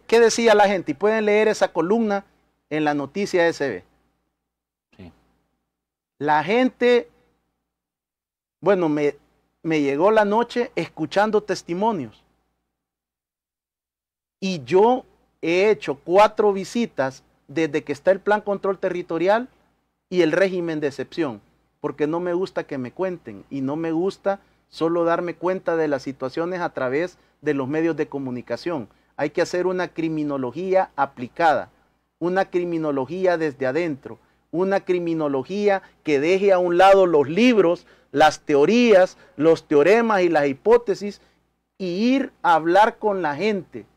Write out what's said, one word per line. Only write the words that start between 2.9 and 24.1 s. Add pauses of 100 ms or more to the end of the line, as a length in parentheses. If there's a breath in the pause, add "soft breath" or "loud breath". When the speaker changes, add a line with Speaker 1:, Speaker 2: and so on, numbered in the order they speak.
Speaker 1:
noticia
S
B. (1120)
Speaker 2:
Sí. (1040)
Speaker 1:
La
gente, (1500)
bueno,
me, (460)
me
llegó
la
noche
escuchando
testimonios. (2250)
Y
yo (360)
he
hecho
cuatro
visitas (240)
desde
que
está
el
Plan
Control
Territorial (600)
y
el
régimen
de
excepción, (400)
porque
no
me
gusta
que
me
cuenten
y
no
me
gusta (300)